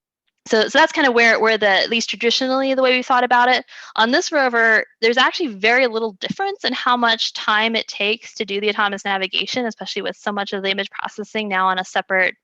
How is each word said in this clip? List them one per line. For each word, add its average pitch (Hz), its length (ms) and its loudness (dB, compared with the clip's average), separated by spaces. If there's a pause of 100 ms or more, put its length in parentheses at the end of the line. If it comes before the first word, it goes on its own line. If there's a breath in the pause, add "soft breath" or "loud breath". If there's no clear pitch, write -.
(440)
so, 220 220 2
so - 100 -2
that's 320 140 6
kind 311 160 0
of 247 80 2
where, 233 240 4
where 220 180 2
the, 208 120 2
at 185 200 2
least 226 220 -2
traditionally, 262 640 0
the 262 80 0
way 254 140 2
we 247 80 0
thought 247 180 2
about 247 260 4
it. 254 160 2 (300 loud breath)
On 226 160 2
this 330 220 0
rover, 233 520 2 (160)
there's 226 160 2
actually 269 380 0
very 226 320 2
little 226 280 -2
difference - 500 -6
in - 80 0
how 247 240 0
much 233 360 0
time 220 440 -2
it - 100 -2
takes - 480 -6
to 220 100 -6
do 196 160 -6
the 208 80 -2
autonomous 202 360 -2
navigation, 196 600 -2
especially 208 360 -8
with 185 140 -6
so - 160 -6
much 202 200 -6
of 196 120 -6
the 196 60 -2
image 196 200 -4
processing - 580 -8
now 185 200 0
on 185 100 0
a 185 60 -4
separate 190 600 -2